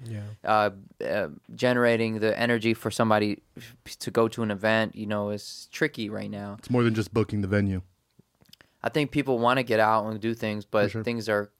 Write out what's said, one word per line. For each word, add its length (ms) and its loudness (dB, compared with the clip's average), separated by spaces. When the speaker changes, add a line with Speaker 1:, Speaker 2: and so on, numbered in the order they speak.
Speaker 1:
Yeah. 160 -8
Speaker 2:
uh, 260 4
uh, 260 -2
generating 640 2
the 200 0
energy 340 2
for 180 -4
somebody 500 2
f-, 440 -20
to 120 -8
go 160 4
to 160 -6
an 80 -2
event, 440 0
you 100 -8
know, 240 -2
is 420 -10
tricky 380 -4
right 200 -8
now. 300 -10
Speaker 3:
It's 100 -14
more 140 4
than 120 2
just 180 -4
booking 280 0
the 60 -2
venue. 340 2
Speaker 2:
I 60 -2
think 220 0
people 280 0
wanna 240 4
get 160 2
out 280 4
and 120 -6
do 140 -2
things, 320 -4
but 200 2
Speaker 3:
For 40 0
sure. 140 -4
Speaker 2:
things 260 -4
are 300 0